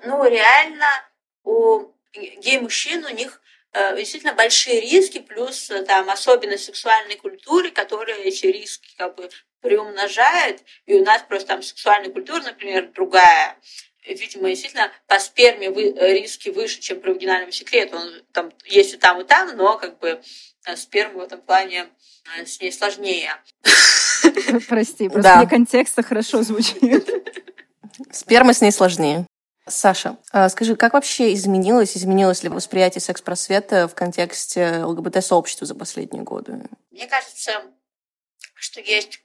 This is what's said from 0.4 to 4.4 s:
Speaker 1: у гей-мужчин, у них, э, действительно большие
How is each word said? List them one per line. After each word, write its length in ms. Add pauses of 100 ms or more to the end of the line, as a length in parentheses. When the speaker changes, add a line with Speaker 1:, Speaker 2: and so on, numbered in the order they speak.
Speaker 1:
у 440 (260)
гей-мужчин, 920
у 60
них, 300 (320)
э, 240
действительно 380
большие 460